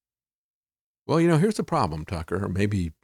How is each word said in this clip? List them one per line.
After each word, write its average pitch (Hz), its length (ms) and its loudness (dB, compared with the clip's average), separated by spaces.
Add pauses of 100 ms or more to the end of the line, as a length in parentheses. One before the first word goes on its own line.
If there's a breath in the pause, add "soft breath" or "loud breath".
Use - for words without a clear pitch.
(1080)
Well, 160 140 2
you 165 60 4
know, 165 100 6
here's 214 180 2
the 202 80 -4
problem, 85 400 -2
Tucker. 90 460 -4
Maybe, 95 420 0 (120)